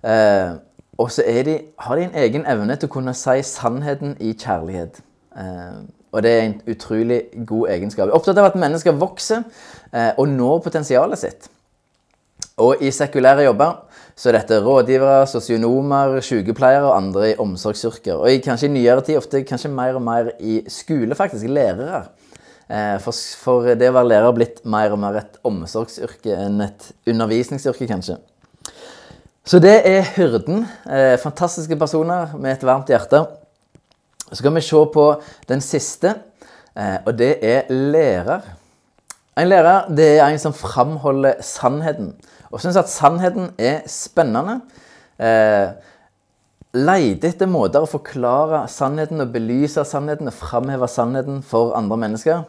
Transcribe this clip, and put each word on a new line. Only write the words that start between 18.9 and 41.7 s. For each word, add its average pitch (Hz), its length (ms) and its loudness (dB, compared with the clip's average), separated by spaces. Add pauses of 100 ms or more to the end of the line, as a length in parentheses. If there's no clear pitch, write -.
tid, 156 160 -2
ofte 139 240 -4
kanskje 139 320 -8
mer 131 240 -4
og 120 80 -6
mer 117 320 -2
i 110 220 -4 (100)
skole 135 480 -4
faktisk, 123 320 -4
lærere. 131 540 -2 (680)
Eh, 104 320 -4
for, - 220 -8 (180)
for 123 320 2
det 123 160 4
å 127 60 2
være 123 160 4
lærer 110 160 6
har 120 100 2
blitt 117 320 -2
mer 107 240 0
og 104 80 -4
mer 101 160 -4
et - 240 -14
omsorgsyrke 110 880 -8 (140)
enn 104 240 -2
et - 240 -20 (180)
undervisningsyrke 117 800 -4
kanskje. 92 300 -8 (1200)
Så 180 160 6
det 208 220 8
er 190 320 4
hyrden, 165 480 0 (240)
eh, 135 320 4
fantastiske 160 580 -4
personer 160 600 -2
med 135 160 -2
et 131 160 -8
varmt 135 240 2
hjerte. 143 320 2 (1080)
Så - 80 -12
skal 147 140 2
vi 160 100 -2
se 156 240 6
på 151 160 4 (400)
den 135 160 -2
siste, 175 540 -4 (580)
eh, 98 220 -4 (100)
og 113 80 -2
det 120 240 2
er 120 320 0
lærer. 131 800 0 (880)
En 170 100 2
lærer, 190 460 6
det 151 140 6 (100)
er 143 80 8
en 151 160 0
som 151 120 -4
framholder 135 880 0
sannheten, 135 760 -4 (340)